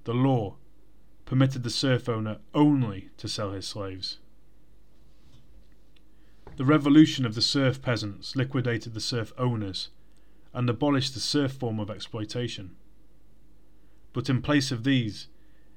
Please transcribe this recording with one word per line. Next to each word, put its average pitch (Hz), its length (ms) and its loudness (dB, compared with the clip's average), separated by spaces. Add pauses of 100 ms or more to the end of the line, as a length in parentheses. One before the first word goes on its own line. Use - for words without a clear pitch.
the 117 100 -2
law 123 420 4 (680)
permitted 131 380 4
the 113 80 -2
serf 123 380 2
owner 110 320 -2 (140)
only 135 640 4
to 110 120 -8
sell 101 240 -2
his 98 140 -6
slaves." 95 520 -8 (2500)
The 127 80 0
revolution 143 600 8
of 110 100 0
the 131 80 2
serf 135 380 4
peasants 107 560 -4
liquidated 120 580 0
the 107 60 -6
serf 113 380 -4
owners 110 520 -2 (640)
and 123 160 0
abolished 135 460 2
the 101 60 -8
serf 143 320 2
form 113 260 -4
of 104 120 -4
exploitation. 107 840 -6 (1400)
But 127 160 -2
in - 140 2
place 143 300 2
of 113 100 -2
these, 120 460 2 (480)